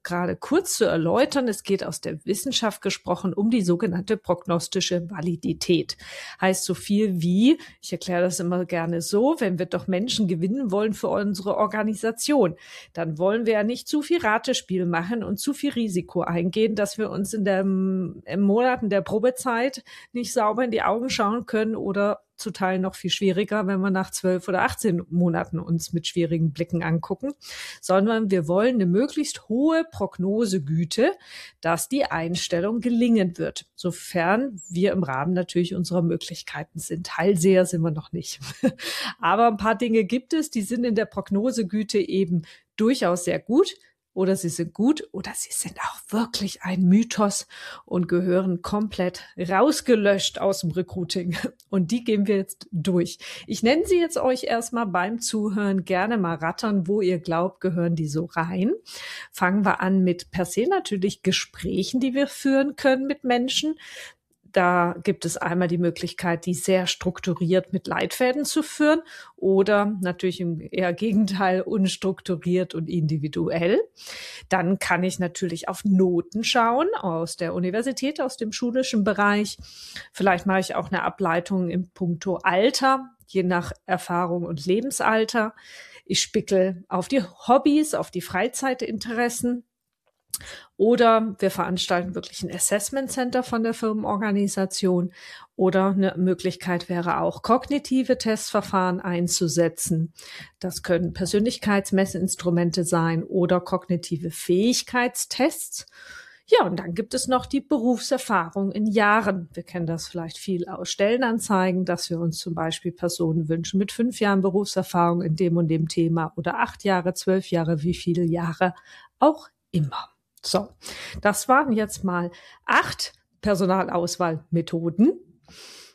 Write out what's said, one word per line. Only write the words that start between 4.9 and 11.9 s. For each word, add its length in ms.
Validität. 880
Heißt 240
so 120
viel 460
wie, 360
ich 100
erkläre 300
das 180
immer 260
gerne 360
so, 380
wenn 180
wir 80
doch 220
Menschen 400
gewinnen 440
wollen 220
für 140
unsere 500
Organisation, 1000